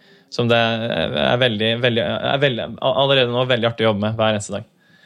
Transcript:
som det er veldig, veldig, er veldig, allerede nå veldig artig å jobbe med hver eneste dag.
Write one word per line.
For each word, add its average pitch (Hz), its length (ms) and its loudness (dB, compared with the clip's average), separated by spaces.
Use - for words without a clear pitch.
som 120 180 -2
det 117 80 4
er 113 800 0
veldig, 113 420 0
veldig, 117 220 2
er 110 360 -2
veldig, 117 440 -2
allerede 135 480 2
nå 123 160 0
veldig 120 220 0
artig 113 180 0
å 110 60 4
jobbe 101 100 0
med 110 140 -2
hver 110 180 2
eneste 101 160 -6
dag. 101 140 -8